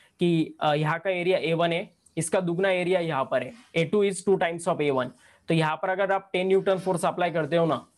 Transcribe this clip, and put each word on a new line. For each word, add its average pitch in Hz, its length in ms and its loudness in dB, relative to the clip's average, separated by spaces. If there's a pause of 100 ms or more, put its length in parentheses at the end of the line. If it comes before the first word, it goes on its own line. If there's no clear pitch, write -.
(200)
कि, 170 420 2
अ, 151 120 2
यहाँ 151 260 0
का 196 100 -4
area 180 280 0
ए 151 160 0
वन 170 200 0
है, 185 200 -6 (240)
इसका 165 220 0
दुगना 180 300 0
area 180 300 2
यहाँ 156 240 -2
पर 127 200 -2
है, 123 100 -12 (220)
ए 165 100 2
two 202 200 2
is 196 100 0 (140)
two 190 100 4
times 170 280 -2
of 151 140 0
ए 147 80 2
वन। 127 220 0 (360)
तो 165 60 0
यहाँ 156 220 0
पर 185 140 -6
अगर 190 220 0
आप 190 220 -2
ten 185 140 0
Newton 190 300 2
force 185 280 -2
apply 175 260 0
करते 156 240 -2
हो 170 100 4
ना, 139 220 -2 (100)